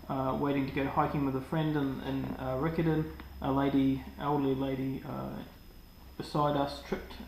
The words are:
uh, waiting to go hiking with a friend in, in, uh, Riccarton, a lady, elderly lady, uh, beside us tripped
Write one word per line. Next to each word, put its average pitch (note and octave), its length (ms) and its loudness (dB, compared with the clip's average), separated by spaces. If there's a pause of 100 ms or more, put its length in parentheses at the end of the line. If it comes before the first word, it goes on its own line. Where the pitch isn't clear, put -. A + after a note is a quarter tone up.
uh, C3+ 320 0
waiting C#3 260 2
to C3 60 -4
go C3+ 140 2
hiking D3+ 400 2
with C3+ 100 2
a C3 60 -2
friend D#3 340 2
in, C#3 320 0
in, C3+ 160 -2 (140)
uh, C3 180 -2
Riccarton, D#3+ 480 2 (400)
a C#3 60 2
lady, C3+ 500 4 (200)
elderly C#3 340 2
lady, C3+ 500 -2
uh, C3+ 260 -6 (840)
beside D3 400 2
us C#3+ 300 0
tripped - 280 -4 (140)